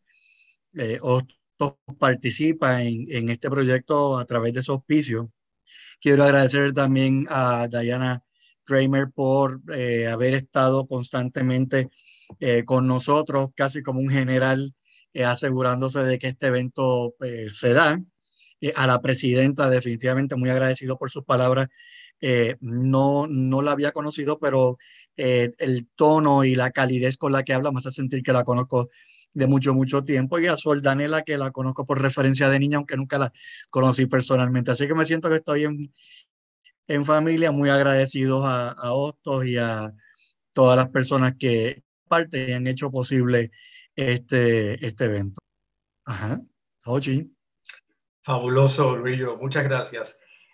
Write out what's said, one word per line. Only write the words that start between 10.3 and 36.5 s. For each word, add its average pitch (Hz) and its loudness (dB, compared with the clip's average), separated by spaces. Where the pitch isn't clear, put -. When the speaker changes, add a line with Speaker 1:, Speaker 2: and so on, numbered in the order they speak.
Speaker 1:
estado 135 0
constantemente, 127 -2
eh, 120 0
con 127 2
nosotros, 139 0
casi 139 -4
como 131 -4
un 135 -2
general, 131 0
eh, 127 -2
asegurándose 127 -2
de 127 0
que 131 -8
este 127 -4
evento, 127 -2
eh, 117 -8
se 120 0
da. 156 4
Eh, 139 -4
a 135 2
la 123 2
presidenta, 135 2
definitivamente 127 -2
muy 127 0
agradecido 131 -2
por 135 -10
sus 139 -12
palabras. 131 2
Eh, 120 2
no, 135 0
no 131 0
la 143 0
había 143 0
conocido, 151 -6
pero, 131 2
eh, 123 2
el 127 -2
tono 151 4
y 131 2
la 127 0
calidez 127 0
con 139 -2
la 135 0
que 135 -4
habla 139 0
me 131 -6
hace 131 -10
sentir 131 -6
que 135 0
la 123 2
conozco 123 -2
de 131 0
mucho, 135 2
mucho 135 0
tiempo. 135 -2
Y 170 2
a 170 2
Sor 147 0
Danela, 143 0
que 151 -4
la 135 -4
conozco 131 -6
por 131 0
referencia 135 2
de 139 4
niña, 143 2
aunque 143 -4
nunca 135 -4
la 131 -2
conocí 131 2
personalmente. 127 0
Así 117 0
que 156 0
me 160 2
siento 160 -2
que 160 2
estoy 151 -2
en, 147 -6